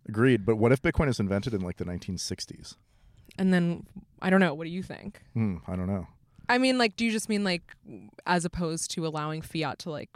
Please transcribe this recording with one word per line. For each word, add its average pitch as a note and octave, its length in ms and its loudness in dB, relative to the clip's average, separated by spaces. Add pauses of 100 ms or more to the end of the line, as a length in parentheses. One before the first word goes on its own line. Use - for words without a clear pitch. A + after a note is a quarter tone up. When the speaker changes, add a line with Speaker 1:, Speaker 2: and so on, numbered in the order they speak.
Speaker 1:
Agreed. A2 380 4
But A2+ 80 4
what A2 160 4
if C3 100 4
Bitcoin E3 280 2
is B2 100 0
invented G2+ 340 0
in, F#2+ 100 0
like, F2+ 160 -6
the F#2 60 -4
nineteen F2 320 -6
sixties? - 600 -10 (640)
Speaker 2:
And F#3+ 160 4
then, E3+ 320 0 (340)
I F#3 100 0
don't F#3+ 100 6
know. F3 120 4
What D#3+ 120 -6
do D#3+ 60 -6
you F3+ 120 -6
think? - 400 -12 (120)
Speaker 1:
Hmm, G#2+ 220 2 (100)
I F#2 100 -4
don't F2+ 100 -2
know. F#2+ 200 -2 (440)
Speaker 2:
I B3 80 4
mean, B3+ 200 4
like, A#3 180 0
do A#3 80 -2
you A3+ 80 2
just A3 160 -2
mean, G3+ 160 0
like, F3 300 -4 (520)
as F3 200 2
opposed E3 460 -4
to D#3+ 140 -4
allowing D#3 360 -4
fiat D3+ 380 -4
to, F3+ 100 -10
like, - 240 -8